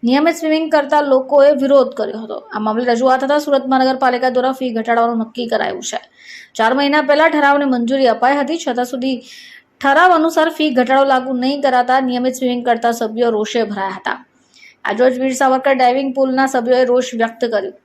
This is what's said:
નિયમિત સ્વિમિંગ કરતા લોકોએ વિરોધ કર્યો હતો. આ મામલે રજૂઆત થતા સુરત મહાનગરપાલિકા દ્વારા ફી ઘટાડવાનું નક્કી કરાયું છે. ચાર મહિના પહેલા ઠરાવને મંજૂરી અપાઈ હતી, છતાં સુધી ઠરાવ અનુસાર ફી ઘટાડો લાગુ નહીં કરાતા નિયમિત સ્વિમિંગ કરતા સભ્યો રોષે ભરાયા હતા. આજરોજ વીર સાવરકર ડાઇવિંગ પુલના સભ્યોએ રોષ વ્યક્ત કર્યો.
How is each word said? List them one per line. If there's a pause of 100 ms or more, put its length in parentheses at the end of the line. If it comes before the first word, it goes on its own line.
નિયમિત
સ્વિમિંગ
કરતા
લોકોએ
વિરોધ
કર્યો
હતો. (160)
આ
મામલે
રજૂઆત
થતા
સુરત
મહાનગરપાલિકા
દ્વારા
ફી
ઘટાડવાનું
નક્કી
કરાયું
છે. (560)
ચાર
મહિના
પહેલા
ઠરાવને
મંજૂરી
અપાઈ
હતી, (100)
છતાં
સુધી (640)
ઠરાવ
અનુસાર
ફી
ઘટાડો
લાગુ
નહીં
કરાતા
નિયમિત
સ્વિમિંગ
કરતા
સભ્યો
રોષે
ભરાયા
હતા. (600)
આજરોજ
વીર
સાવરકર
ડાઇવિંગ
પુલના
સભ્યોએ
રોષ
વ્યક્ત
કર્યો. (140)